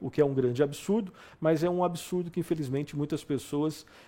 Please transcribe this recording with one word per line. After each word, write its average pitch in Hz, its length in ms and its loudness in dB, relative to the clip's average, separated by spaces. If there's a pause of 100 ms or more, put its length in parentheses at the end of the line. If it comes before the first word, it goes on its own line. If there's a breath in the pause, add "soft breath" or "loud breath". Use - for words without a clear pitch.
o 131 80 -6
que - 100 2
é 147 60 8
um 139 80 2
grande 127 300 4
absurdo, 190 500 0 (260 loud breath)
mas 156 240 2
é 175 60 4
um 180 140 2
absurdo 175 480 -2
que, - 80 -4
infelizmente, 147 580 -2
muitas 147 260 -2
pessoas, 147 640 -2 (220 loud breath)